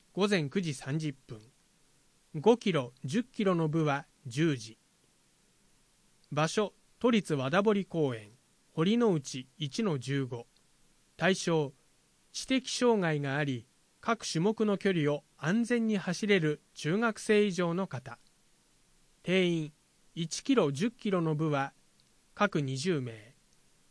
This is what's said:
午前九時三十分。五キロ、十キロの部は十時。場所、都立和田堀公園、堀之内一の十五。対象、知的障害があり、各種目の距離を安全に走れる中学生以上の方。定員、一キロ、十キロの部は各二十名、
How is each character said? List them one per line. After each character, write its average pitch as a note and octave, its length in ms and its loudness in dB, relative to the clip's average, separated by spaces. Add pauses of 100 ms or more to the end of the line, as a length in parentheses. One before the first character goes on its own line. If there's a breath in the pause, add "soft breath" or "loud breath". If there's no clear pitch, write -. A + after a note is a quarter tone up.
(140)
午 F#3+ 120 2
前 F3+ 220 0
九 G3 120 -2
時 D#3+ 140 -2
三 C#3 240 -6
十 D3+ 160 -4 (140)
分。 A2 120 -14 (920)
五 G3+ 220 6
キ G#3+ 160 0
ロ、 C3+ 200 -2 (120)
十 D#3 180 -2
キ - 220 -6
ロ F#3+ 100 4
の E3 140 2
部 D#3 160 0
は C#3+ 240 -2 (180)
十 C#3 300 0
時。 A2 240 -16 (1500)
場 D3 160 2
所、 G#3 260 -2 (240)
都 B3 140 4
立 G3+ 220 2
和 C3+ 180 0
田 F#3+ 100 4
堀 G3+ 240 2
公 C#3+ 300 0
園、 G#2 160 -18 (400)
堀 F#3 240 2
之 A#3 160 4
内 C#3 360 -6 (100)
一 E3 260 -4
の D#3 160 -2
十 C3+ 260 -2
五。 A#2+ 220 -10 (680)
対 F#3 200 2
象、 D#3 360 0 (600)
知 - 140 -10
的 C4 220 0
障 A#3 320 2
害 D#3+ 200 0
が C#3 160 -2
あ D3+ 80 0
り、 B2+ 240 -4 (320)
各 - 240 -2
種 - 160 -2
目 A3 240 0
の G3+ 140 2
距 G3 140 0
離 D3 200 2
を D3 120 -6 (120)
安 G#3 280 0
全 A3+ 240 0
に G#3+ 100 0
走 F#3 300 -4
れ G3+ 100 4
る D3+ 240 0 (100)
中 D#3+ 260 -2
学 A3+ 200 -2
生 G#3 260 4
以 G#3 80 0
上 E3+ 220 -2
の F#3 140 -4
方。 B2 300 -12 (1080)
定 F3+ 240 2
員、 D#3+ 240 -2 (420)
一 E3 280 -6
キ C4+ 120 2
ロ、 F3+ 160 4
十 D#3+ 220 -2
キ - 180 -6
ロ F#3 100 0
の D#3+ 140 0
部 D3+ 160 -2
は C#3 220 -2 (600)
各 G3 280 0
二 C3+ 180 -4
十 D#3 220 0
名、 A2+ 340 -12 (560)